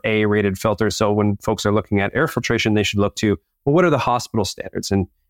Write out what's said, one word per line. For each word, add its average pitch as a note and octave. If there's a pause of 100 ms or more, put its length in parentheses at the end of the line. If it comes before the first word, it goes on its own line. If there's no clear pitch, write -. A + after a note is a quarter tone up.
A G#2+
rated G2+
filter. G#2+
So G#2
when G#2
folks -
are G#2
looking G#2
at G2
air D3
filtration, A#2
they G#2
should G2+
look G2+
to, G#2 (300)
well, C#3+
what F3+
are F3
the C#3+
hospital A#2
standards? -
And, G2 (220)